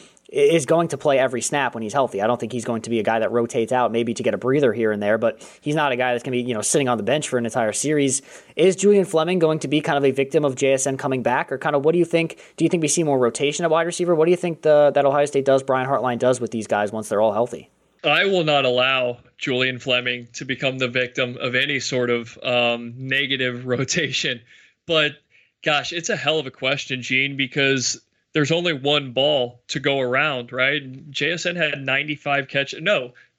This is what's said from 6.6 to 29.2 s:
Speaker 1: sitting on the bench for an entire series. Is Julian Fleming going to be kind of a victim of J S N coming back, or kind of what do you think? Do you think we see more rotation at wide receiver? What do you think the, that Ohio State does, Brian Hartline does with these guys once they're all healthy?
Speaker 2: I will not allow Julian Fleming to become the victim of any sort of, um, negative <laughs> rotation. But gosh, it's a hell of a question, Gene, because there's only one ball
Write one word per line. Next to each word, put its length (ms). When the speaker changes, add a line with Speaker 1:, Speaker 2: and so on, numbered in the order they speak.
Speaker 1:
sitting 260
on 100
the 40
bench 260
for 80
an 80
entire 280
series. 500
Is 220
Julian 300
Fleming 340
going 180
to 80
be 140
kind 180
of 60
a 80
victim 320
of 100
J 200
S 120
N 100
coming 280
back, 260
or 80
kind 160
of 100
what 100
do 40
you 60
think? 340
Do 80
you 40
think 120
we 60
see 160
more 160
rotation 460
at 80
wide 140
receiver? 280
What 120
do 40
you 60
think 260
the, 320
that 100
Ohio 220
State 200
does, 180
Brian 260
Hartline 300
does 200
with 120
these 160
guys 240
once 160
they're 120
all 120
healthy? 360
Speaker 2:
I 200
will 200
not 200
allow 540
Julian 440
Fleming 540
to 100
become 340
the 80
victim 540
of 160
any 240
sort 280
of, 360
um, 520
negative 720
<laughs> 0
rotation. 720
But 280
gosh, 280
it's 160
a 60
hell 240
of 80
a 60
question, 500
Gene, 340
because 640
there's 200
only 200
one 380
ball 560